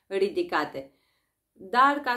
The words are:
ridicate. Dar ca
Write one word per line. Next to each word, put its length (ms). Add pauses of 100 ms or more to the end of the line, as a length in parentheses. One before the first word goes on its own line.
ridicate. 880 (580)
Dar 480
ca 160